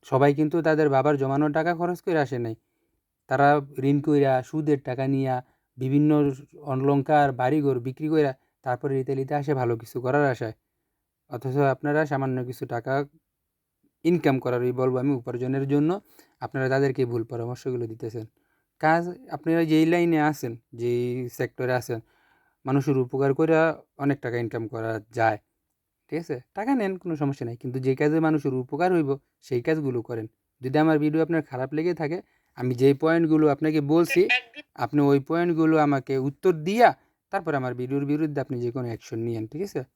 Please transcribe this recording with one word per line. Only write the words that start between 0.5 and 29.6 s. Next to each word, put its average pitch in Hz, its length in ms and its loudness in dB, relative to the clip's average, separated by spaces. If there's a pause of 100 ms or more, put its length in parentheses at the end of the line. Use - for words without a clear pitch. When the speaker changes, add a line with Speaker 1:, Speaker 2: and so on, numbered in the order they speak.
Speaker 1:
তাদের 156 280 4
বাবার 139 280 2
জমানো 135 340 0
টাকা 160 240 0
খরচ 175 260 -4
করে 165 180 0
আসে 131 200 -2
নাই। 117 160 -6 (720)
তারা 143 340 4 (160)
ঋণ 139 240 2
কইরা, 139 420 2
সুদের 151 360 -2
টাকা 131 280 -4
নিয়া, 135 360 -2 (340)
বিভিন্ন 143 540 2 (300)
অলংকার, 143 680 2
বাড়িঘর 131 480 0
বিক্রি 131 300 -6
কইরা 147 260 2 (260)
তারপরে 135 380 -4
ইতালিতে 135 360 -4
আসে 143 180 -2
ভালো 120 240 0
কিছু 113 240 -10
করার 135 240 2
আশায়। 120 280 -2 (760)
অথচ 127 280 -6
আপনারা 147 480 2
সামান্য 135 400 -2
কিছু 127 200 -10
টাকা 131 400 -4 (1000)
ইনকাম 156 360 2
করারই 123 320 -2
বলবো 127 260 0
আমি, 135 180 0
উপার্জনের 127 520 -4
জন্য 151 340 0 (380)
আপনারা 131 300 -4
তাদেরকে 135 360 0
ভুল 117 180 -4
পরামর্শগুলো 120 640 -6
দিতেছেন। 113 380 -10 (540)
কাজ 170 520 0
আপনারা 165 340 0
যেই 156 200 4
লাইনে 170 360 2
আছেন, 143 360 -2 (160)
যেই 123 560 -4
সেক্টরে 127 440 -6
আছেন, 120 260 -4 (680)
মানুষের 135 320 0
উপকার 135 360 0
কইরা 160 480 2 (160)
অনেক 143 240 -2
টাকা 120 160 -4
ইনকাম 113 300 -4
করা 110 340 -6 (100)
যায়, 110 260 0 (720)
ঠিক 151 100 -6
আছে? 151 200 -8 (140)
টাকা 233 220 -2
নেন, 196 220 -2
কোনো 170 180 -6
সমস্যা 139 300 -4
নাই, 120 120 -8
কিন্তু 131 220 -8
যে 131 160 0
কাজে 151 240 2
মানুষের 156 340 0
উপকার 143 400 -2
হইব 143 240 0 (240)
সেই 123 200 -4